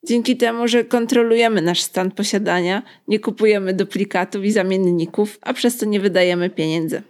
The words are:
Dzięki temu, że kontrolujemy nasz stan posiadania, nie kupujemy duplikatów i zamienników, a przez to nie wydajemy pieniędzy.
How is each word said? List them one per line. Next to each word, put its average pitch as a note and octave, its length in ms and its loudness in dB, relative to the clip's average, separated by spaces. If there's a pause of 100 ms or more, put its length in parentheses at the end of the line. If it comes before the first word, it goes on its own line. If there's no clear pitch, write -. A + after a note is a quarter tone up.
Dzięki B3 300 0
temu, A#3 300 0
że A#3 160 2
kontrolujemy A#3 800 2
nasz E3+ 200 0
stan F#3+ 300 -2
posiadania, G3 720 -2 (240)
nie G#3+ 120 0
kupujemy G#3 540 0
duplikatów G3 720 -2
i G#3 60 2
zamienników, F#3+ 920 0
a - 120 -4
przez A#3+ 240 -2
to A3 80 -4
nie G#3 140 0
wydajemy F3+ 500 2
pieniędzy. E3 600 -4